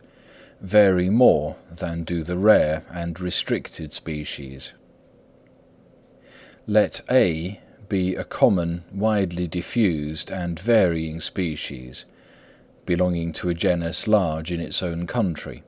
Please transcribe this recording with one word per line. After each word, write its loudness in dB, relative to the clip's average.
vary 4
more 4
than -6
do -2
the -4
rare 4
and -6
restricted -4
species. -8
Let 2
A 2
be 2
a -6
common, 0
widely 0
diffused 0
and -4
varying 2
species, -6
belonging 0
to -4
a 0
genus 0
large 2
in -2
its -4
own -4
country. -4